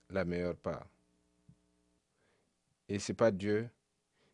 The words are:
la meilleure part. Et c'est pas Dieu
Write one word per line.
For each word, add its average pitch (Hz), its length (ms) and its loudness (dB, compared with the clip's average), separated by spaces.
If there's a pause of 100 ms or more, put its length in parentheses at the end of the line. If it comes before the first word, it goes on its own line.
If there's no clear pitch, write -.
la 95 160 -2
meilleure 87 320 -2
part. - 300 -6 (2000)
Et 101 100 -2
c'est 101 140 -4
pas 113 180 6
Dieu 104 380 0 (640)